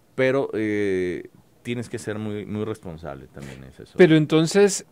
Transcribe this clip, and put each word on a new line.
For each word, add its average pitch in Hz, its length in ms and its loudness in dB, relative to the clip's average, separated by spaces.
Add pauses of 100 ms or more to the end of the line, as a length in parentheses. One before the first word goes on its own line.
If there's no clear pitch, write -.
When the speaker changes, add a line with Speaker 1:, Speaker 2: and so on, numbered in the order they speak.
(140)
Speaker 1:
pero, 131 400 4
eh, 98 720 0 (340)
tienes 120 260 -4
que 120 100 -6
ser 107 200 -6
muy, 104 260 -4
muy 104 200 -2
responsable 80 640 -10
también, 67 380 -14
es - 160 -20
eso. - 160 -18
Speaker 2:
Pero 160 200 4
entonces, 165 760 2